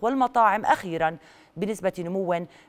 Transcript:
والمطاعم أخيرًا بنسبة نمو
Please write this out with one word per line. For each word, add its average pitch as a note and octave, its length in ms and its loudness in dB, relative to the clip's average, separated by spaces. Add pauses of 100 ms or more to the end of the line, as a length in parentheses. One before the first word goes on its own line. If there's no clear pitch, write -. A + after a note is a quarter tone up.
والمطاعم A#3 640 2
أخيرًا E3 520 0 (400)
بنسبة F#3 420 -2
نمو F3 480 -2 (220)